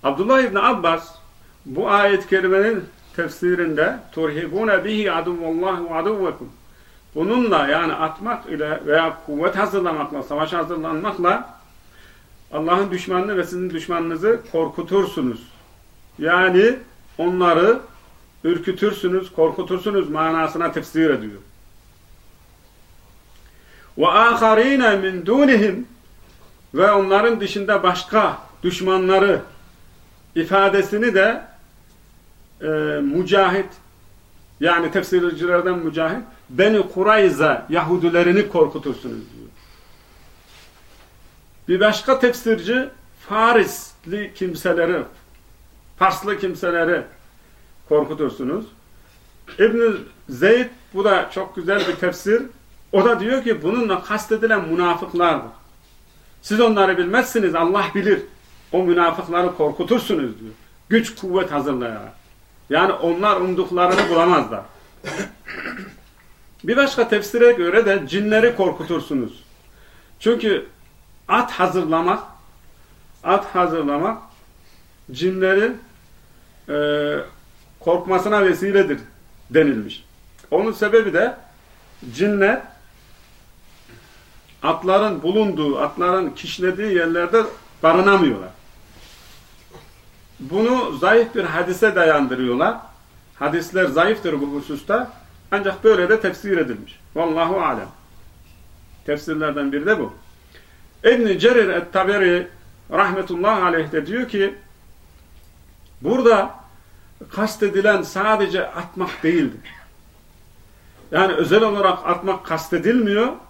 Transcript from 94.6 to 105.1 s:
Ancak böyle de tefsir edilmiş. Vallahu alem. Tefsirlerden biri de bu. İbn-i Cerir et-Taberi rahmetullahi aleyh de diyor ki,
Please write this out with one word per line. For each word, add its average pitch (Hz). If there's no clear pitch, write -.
Ancak 196
böyle 190
de 220
tefsir 190
edilmiş. 123
Vallahu 165
alem. 117
Tefsirlerden 147
biri 147
de 202
bu. 120
İbn-i 220
Cerir 220
et-Taberi 180
rahmetullahi 190
aleyh 165
de 156
diyor 240
ki, 196